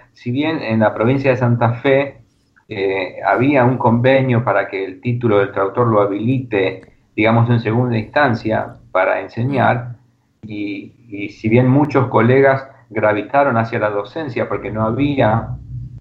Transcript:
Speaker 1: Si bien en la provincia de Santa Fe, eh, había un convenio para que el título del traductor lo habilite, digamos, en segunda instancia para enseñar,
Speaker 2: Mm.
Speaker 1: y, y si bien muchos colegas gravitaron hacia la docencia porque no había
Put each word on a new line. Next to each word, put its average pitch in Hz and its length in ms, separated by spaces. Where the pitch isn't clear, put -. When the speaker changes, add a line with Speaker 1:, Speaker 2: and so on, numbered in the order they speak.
Speaker 1:
Si - 180
bien 151 300
en 113 180
la 104 140
provincia 131 380
de 123 40
Santa 120 460
Fe, 139 400
eh, 95 480
había 123 380
un 123 120
convenio 120 680
para 98 240
que 95 160
el 92 160
título 117 380
del 98 120
traductor 101 360
lo 110 140
habilite, 104 920
digamos, 113 320
en 120 100
segunda 117 380
instancia 110 760
para 98 260
enseñar, 120 800
Speaker 2:
Mm. 107 40
Speaker 1:
y, 104 460
y 101 200
si - 200
bien 127 180
muchos 139 400
colegas 131 580
gravitaron 107 640
hacia 113 200
la 107 120
docencia 113 580
porque 98 240
no 110 140
había 117 640